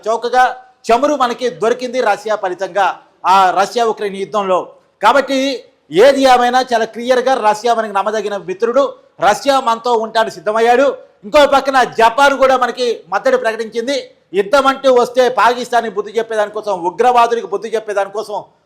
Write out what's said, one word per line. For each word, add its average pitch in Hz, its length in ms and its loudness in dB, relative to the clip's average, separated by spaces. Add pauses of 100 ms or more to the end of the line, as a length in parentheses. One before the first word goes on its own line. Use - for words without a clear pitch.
చౌకగా 233 500 0 (300)
చమురు 277 280 2
మనకి 247 340 -4
దొరికింది 247 520 -4
రష్యా 214 340 -2
ఫలితంగా 185 640 -4 (260)
ఆ 190 240 4
రష్యా 202 360 0
ఉక్రెయిన్ 208 320 -6
యుద్ధంలో. 190 500 -2 (360)
కాబట్టి 269 600 0 (280)
ఏది 262 320 6
ఏమైనా 247 500 4
చాలా 220 120 0
క్లియర్గా 240 480 0 (160)
రష్యా 233 240 0
మనకి 220 200 -4
నమ్మదగిన 202 440 -2
మిత్రుడు, 226 560 -2 (280)
రష్యా 208 380 2
మనతో 240 340 -2
ఉంటానికి 220 420 -2
సిద్ధమయ్యాడు. 226 600 0 (260)
ఇంకో 285 220 4
పక్కన 269 380 2
జపాన్ 233 540 2
కూడా 262 200 4
మనకి 247 420 -2 (100)
మద్దతు 247 280 0
ప్రకటించింది. 226 720 -6 (240)
యుద్ధం 202 340 2
అంటూ 262 260 2
వస్తే 247 360 2
పాకిస్తాన్కి 233 640 0
బుద్ధి 202 200 -8
చెప్పేదానికోసం, 208 720 -4
ఉగ్రవాదులకు 233 640 0
బుద్ధి 202 220 -8
చెప్పేదానికోసం 202 760 -6 (220)